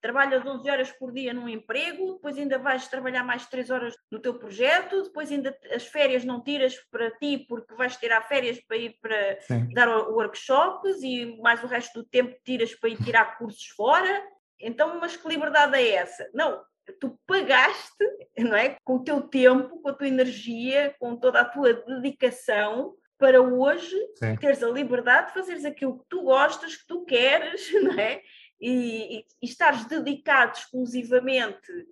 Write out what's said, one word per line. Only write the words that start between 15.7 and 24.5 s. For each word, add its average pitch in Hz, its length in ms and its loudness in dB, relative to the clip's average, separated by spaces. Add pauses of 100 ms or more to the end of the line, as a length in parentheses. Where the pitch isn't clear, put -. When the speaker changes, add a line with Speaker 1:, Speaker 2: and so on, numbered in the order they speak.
Speaker 1:
é 240 180 4
essa? - 400 -4
Não, 269 260 -2 (400)
tu - 260 -8
pagaste, 269 680 2 (420)
não 226 180 2
é, 262 280 2
com 254 120 0
o 254 80 -4
teu 294 180 -2
tempo, 254 580 4
com 285 80 -4
a 277 60 -4
tua 277 140 -4
energia, 254 880 0
com 240 180 -6
toda 247 240 4
a 247 40 6
tua 247 300 2
dedicação, 240 1200 -4 (240)
para 262 240 10
hoje 277 540 2 (180)
Speaker 2:
Sim. 110 220 -2
Speaker 1:
teres 277 260 2